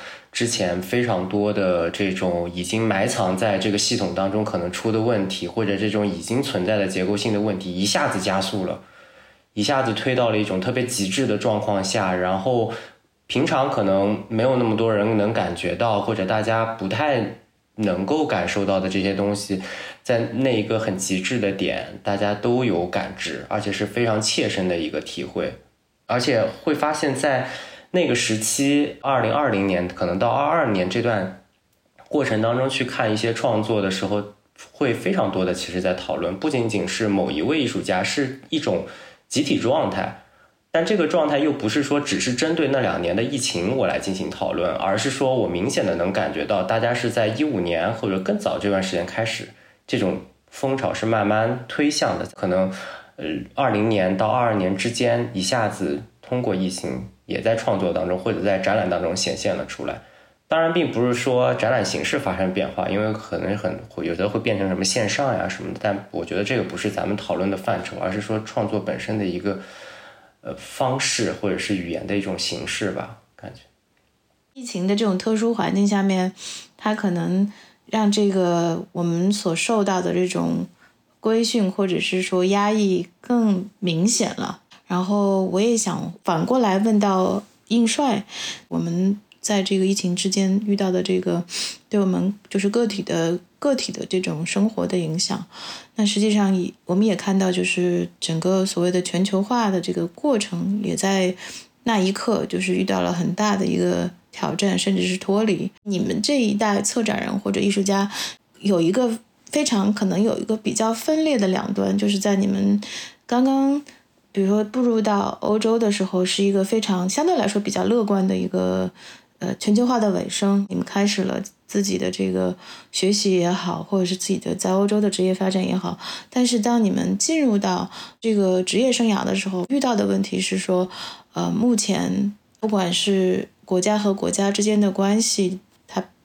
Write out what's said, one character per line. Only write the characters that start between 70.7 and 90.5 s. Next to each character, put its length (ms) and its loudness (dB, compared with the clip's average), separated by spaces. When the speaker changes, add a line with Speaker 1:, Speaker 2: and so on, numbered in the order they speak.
Speaker 1:
式 320 0
或 180 -4
者 80 -2
是 180 -2
语 140 -6
言 160 -6
的 100 -2
一 40 2
种 180 -4
形 260 -4
式 280 -4
吧， 260 -8
感 180 -16
觉。 100 -20
Speaker 2:
疫 100 -16
情 220 -4
的 80 2
这 100 0
种 140 2
特 180 0
殊 160 2
环 220 -2
境 120 4
下 180 2
面， 280 2
它 180 -2
可 160 0
能 420 0
让 260 2
这 180 4
个 640 2
我 100 -2
们 300 2
所 240 -2
受 260 2
到 180 2
的 140 0
这 140 2
种 400 -2
规 240 2
训 260 2
或 160 0
者 140 0
是 240 -2
说 220 0
压 260 4
抑 380 2
更 480 2
明 260 2
显 300 0
了。 240 -8
然 180 -2
后 420 2
我 140 0
也 160 4
想 460 -4
反 240 0
过 140 4
来 180 4
问 220 4
到 420 2
应 180 4
帅， 400 0
我 100 -2
们 420 0
在 240 0
这 160 2
个 40 2
疫 80 2
情 220 0
之 160 -2
间 340 2